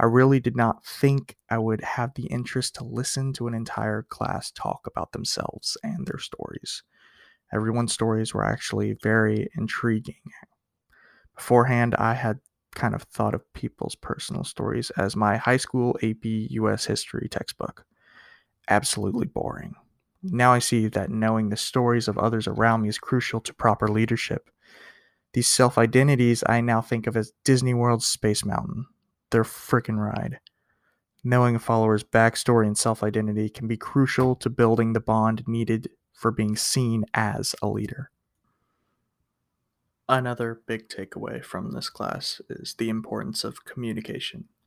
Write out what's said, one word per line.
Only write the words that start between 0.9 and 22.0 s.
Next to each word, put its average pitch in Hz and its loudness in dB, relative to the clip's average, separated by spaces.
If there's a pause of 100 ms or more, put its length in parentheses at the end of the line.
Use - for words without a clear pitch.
I 113 0
would 110 0
have - -4
the 120 -8
interest - -4
to - -10
listen 127 -4
to 120 -6
an 117 -4
entire 107 -4
class - -6
talk - -8
about - -8
themselves - -6
and - -6
their - -6
stories. - -12 (720)
Everyone's 113 0
stories 110 0
were 104 0
actually 107 -2
very 107 2
intriguing. 113 -2 (1120)
Beforehand, 123 4
I 113 2
had 123 -2 (340)
kind 107 -2
of 98 -8
thought - -2
of - -8
people's - -8
personal - -8
stories 113 -6
as - -2
my 104 2
high 123 2
school 123 0
A 113 0
P 110 -4
U 110 0
S 107 0
history - -4
textbook. - -10 (840)
Absolutely 104 0
boring. - -8 (480)
Now 123 4
I 123 6
see 117 2
that 95 -2
knowing 110 0
the 104 -4
stories 120 0